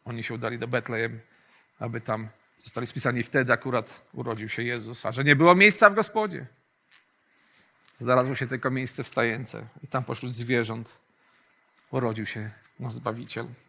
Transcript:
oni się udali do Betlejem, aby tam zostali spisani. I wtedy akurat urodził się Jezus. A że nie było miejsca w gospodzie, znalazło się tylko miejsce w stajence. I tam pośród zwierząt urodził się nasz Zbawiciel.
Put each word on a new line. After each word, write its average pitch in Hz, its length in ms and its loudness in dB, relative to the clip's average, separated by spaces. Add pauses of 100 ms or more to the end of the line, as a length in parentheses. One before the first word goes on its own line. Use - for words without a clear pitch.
oni 117 180 -8
się 117 120 -6
udali 117 240 -4
do 117 100 -6
Betlejem, 117 520 -2 (580)
aby 117 220 -6
tam 110 280 -4 (300)
zostali - 280 -4
spisani. 123 340 0
I - 20 0
wtedy 127 300 2
akurat 120 600 -2
urodził 113 360 -8
się 117 140 -6
Jezus. 120 440 -6
A 131 60 -2
że 123 120 -2
nie 147 120 8
było 170 180 10
miejsca 202 360 8
w 202 40 0
gospodzie, 202 520 -2 (1500)
znalazło 127 360 2
się 127 120 -4
tylko 127 240 -4
miejsce 131 340 -2
w - 40 -6
stajence. 113 580 -2 (160)
I - 60 -16
tam 127 160 -4
pośród 123 280 -8
zwierząt 117 680 -2 (920)
urodził 113 360 -2
się 110 240 -8 (300)
nasz 123 120 -8
Zbawiciel. 117 540 -8 (220)